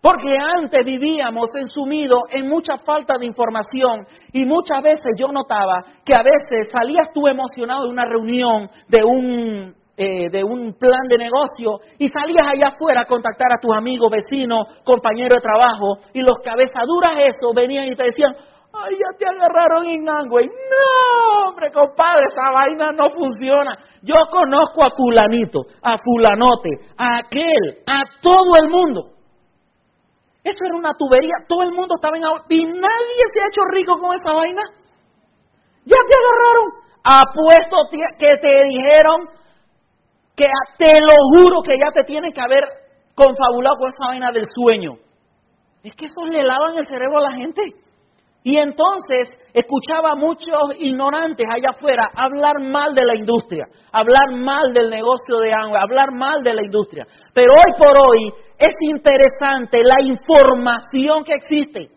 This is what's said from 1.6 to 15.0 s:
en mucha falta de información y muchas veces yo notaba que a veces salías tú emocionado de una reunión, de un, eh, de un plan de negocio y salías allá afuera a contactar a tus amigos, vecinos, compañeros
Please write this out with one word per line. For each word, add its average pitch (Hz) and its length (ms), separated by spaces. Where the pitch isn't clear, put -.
en 269 160
mucha 311 300
falta 302 420
de 247 60
información 226 800
y 262 120
muchas 294 380
veces 302 340
yo 262 120
notaba 208 520
que 277 80
a 233 100
veces 254 480
salías 302 440
tú 294 120
emocionado 262 580
de 247 40
una 247 160
reunión, 226 640
de 220 160
un, 233 720
eh, 185 340
de 196 140
un 233 300
plan 254 340
de 240 80
negocio 233 600
y 285 120
salías 302 380
allá 277 200
afuera 277 340
a 240 60
contactar 240 500
a - 20
tus 226 160
amigos, 226 360
vecinos, 226 560
compañeros 240 540